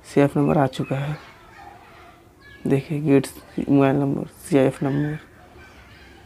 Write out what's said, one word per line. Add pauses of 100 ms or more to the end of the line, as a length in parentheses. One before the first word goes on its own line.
सीआईएफ़
नंबर
आ
चुका
है। (1500)
देखिए,
गेट (420)
मोबाइल
नंबर, (140)
सीआईएफ़
नंबर, (1120)